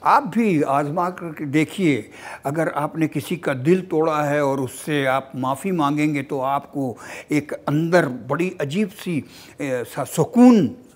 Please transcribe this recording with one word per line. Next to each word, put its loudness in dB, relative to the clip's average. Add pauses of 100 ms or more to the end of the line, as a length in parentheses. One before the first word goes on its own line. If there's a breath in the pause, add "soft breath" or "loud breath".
आप 4
भी 2
आजमा 0
कर -10
देखिए, 0 (340 loud breath)
अगर -2
आपने -2
किसी -4
का -2
दिल 2
तोड़ा 0
है 0
और 0
उससे -4
आप 0
माफ़ी -4
मांगेंगे 0
तो -6
आपको -4 (360 loud breath)
एक 0
अंदर 2
बड़ी -4
अजीब -2
सी, -6 (360 loud breath)
ए, -4
सा -6
सुकून 6 (200)